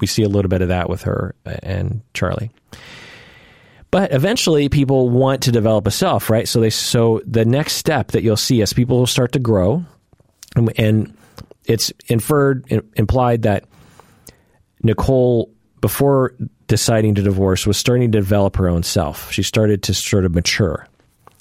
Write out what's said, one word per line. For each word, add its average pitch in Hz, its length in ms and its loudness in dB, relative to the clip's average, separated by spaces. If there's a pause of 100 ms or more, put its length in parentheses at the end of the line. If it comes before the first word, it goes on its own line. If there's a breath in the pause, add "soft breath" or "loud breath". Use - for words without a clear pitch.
we 101 60 -2
see 110 160 -2
a 104 60 2
little 98 220 0
bit 92 100 0
of 90 80 0
that 87 220 -2
with 98 120 -6
her - 320 -4 (280)
and 95 400 -6 (100)
Charlie. 92 380 -6 (1400 loud breath)
But 190 220 0
eventually 151 560 2
people 135 400 2
want 131 340 0
to 123 100 0
develop 107 340 2
a 101 40 0
self, 165 380 -2
right? 113 180 0
So 120 140 0
they, 110 100 2
so 113 540 0
the 113 220 0
next 139 280 0
step 143 340 -2
that 95 140 0
you'll 107 140 2
see 120 240 0
as 98 140 0
people 123 320 0
start - 260 -2
to 143 60 0
grow, 113 460 0 (720)
and, 113 200 2
and 107 400 0 (480 loud breath)
it's - 280 -2 (160)
inferred, 135 600 0
im-, 110 280 -2
implied 120 460 0
that 104 220 0 (1160 loud breath)
Nicole, 123 680 2 (300)
before 135 540 0 (320)
deciding 110 480 2
to 101 80 0
divorce, 95 440 0
was 101 100 2
starting 123 340 2
to 110 80 2
develop 98 380 2
her 92 120 2
own 85 140 0
self. - 480 -4
She 101 120 -2
started 104 420 0
to 95 100 -2
sort 98 300 0
of 85 100 0
mature. - 540 -2 (520)